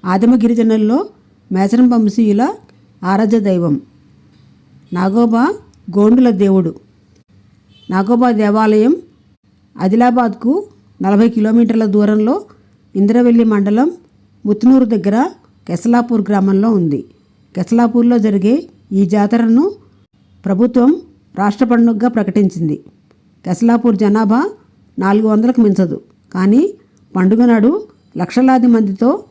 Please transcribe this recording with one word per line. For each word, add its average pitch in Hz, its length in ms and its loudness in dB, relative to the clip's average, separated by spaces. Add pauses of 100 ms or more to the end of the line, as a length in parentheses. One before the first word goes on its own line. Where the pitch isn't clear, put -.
ఆదిమ 190 320 2
గిరిజనుల్లో 220 600 0 (520)
మేచరం 208 400 2
వంశీయుల 214 520 0 (600)
ఆరాధ్య 202 380 0
దైవం 180 340 0 (1160)
నాగోబా 220 520 0 (460)
గోండుల 226 400 2
దేవుడు. 190 420 0 (1160)
నాగోబా 233 420 0
దేవాలయం 214 680 2 (800)
ఆదిలాబాద్కు 233 760 0 (480)
నలభై 202 280 2
కిలోమీటర్ల 220 560 0
దూరంలో 214 500 0 (600)
ఇంద్రవెల్లి 233 500 2
మండలం 214 440 0 (560)
ముత్తునూరు 247 400 2
దగ్గర 202 320 -2 (500)
కెసలాపూర్ 233 560 -2
గ్రామంలో 196 480 0
ఉంది. 165 300 -2 (540)
కెసలాపూర్లో 233 640 0
జరిగే 202 360 0 (380)
ఈ 196 140 0
జాతరను 226 580 0 (800)
ప్రభుత్వం 240 460 0 (440)
రాష్ట్ర 202 300 -2
పండుగగా 233 440 0
ప్రకటించింది. 185 680 -2 (680)
కెసలాపూర్ 233 520 0
జనాభా 214 440 0 (580)
నాలుగు 202 280 0
వందలకు 220 340 0
మించదు, 190 380 0 (340)
కానీ 196 300 2 (500)
పండుగ 190 320 0
నాడు 233 260 2 (460)
లక్షలాది 247 500 0
మందితో 226 440 0 (200)